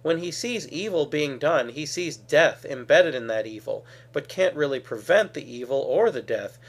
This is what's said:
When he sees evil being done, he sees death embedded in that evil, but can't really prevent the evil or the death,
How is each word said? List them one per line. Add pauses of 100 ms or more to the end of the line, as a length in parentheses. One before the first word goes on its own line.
When
he
sees
evil
being
done,
he
sees
death
embedded
in
that
evil, (260)
but
can't
really
prevent
the
evil
or
the
death,